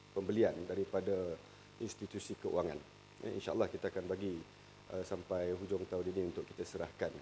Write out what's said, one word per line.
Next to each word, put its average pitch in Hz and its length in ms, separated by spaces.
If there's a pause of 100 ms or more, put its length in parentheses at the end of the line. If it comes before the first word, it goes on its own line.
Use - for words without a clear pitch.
(140)
pembelian 101 480
daripada 92 720 (480)
institusi 101 560
keuangan. 85 400 (480)
Eh, 104 80
insya-Allah 98 320
kita 95 240
akan 90 160
bagi, 92 320 (560)
eh, 92 80
sampai 90 560
hujung 95 320
tahun 90 240
ini 90 160
untuk 85 160
kita - 160
serahkan. 87 480 (120)